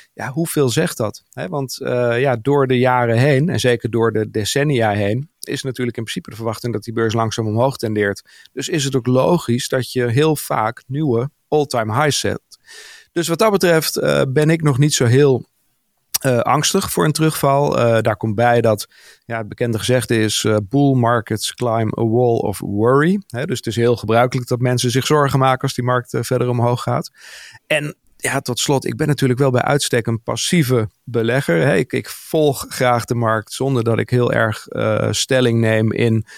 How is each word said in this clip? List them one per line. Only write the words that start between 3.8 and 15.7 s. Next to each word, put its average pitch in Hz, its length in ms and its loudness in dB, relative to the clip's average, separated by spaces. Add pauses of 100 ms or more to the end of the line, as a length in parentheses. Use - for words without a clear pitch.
door 113 220 2
de 107 200 -2
decennia 113 600 0
heen, 104 380 -2 (100)
is - 240 -8
natuurlijk 123 340 -6
in 117 60 -6
principe - 260 -10
de 110 60 -16
verwachting 113 380 -6
dat 107 100 -6
die 117 100 -12
beurs 113 200 0
langzaam 113 340 -2
omhoog 120 300 0
tendeert. 107 760 -4
Dus 135 160 -8
is 156 140 -2
het 135 120 -2
ook 123 120 -2
logisch 127 600 2
dat 131 240 -4
je 123 140 -2
heel 147 300 2
vaak 117 520 -4
nieuwe 135 420 -2 (180)
all-time 127 540 0
highs 147 180 0
zet. 101 220 -4 (680)
Dus 170 160 -4
wat 165 120 -2
dat 220 120 2
betreft, 170 460 2
eh, 143 320 2
ben 151 200 2
ik 165 140 2
nog 143 140 2
niet 147 160 4
zo 131 120 0
heel, 131 460 4 (720)